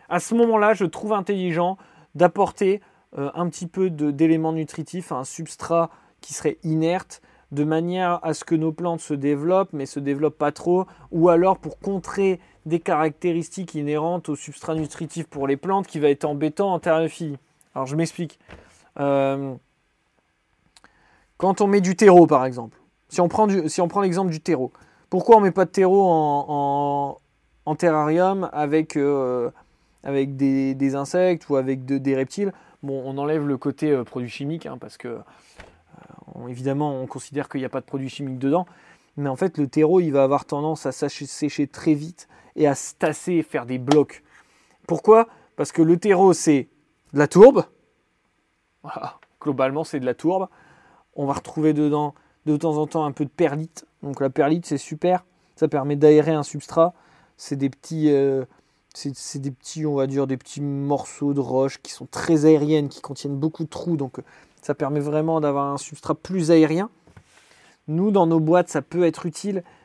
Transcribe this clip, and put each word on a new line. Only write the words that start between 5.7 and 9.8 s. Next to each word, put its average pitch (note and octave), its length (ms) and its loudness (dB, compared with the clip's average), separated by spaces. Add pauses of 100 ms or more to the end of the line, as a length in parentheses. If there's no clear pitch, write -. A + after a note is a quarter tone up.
qui - 140 -14
serait - 300 -4
inerte, D#3+ 580 -2 (280)
de C#3+ 140 -2
manière F3 600 -2
à D#3+ 100 -2
ce - 100 -10
que E3+ 100 -2
nos D#3+ 160 0
plantes E3+ 300 -6
se - 140 -8
développent, D3 580 0
mais C#3 140 -8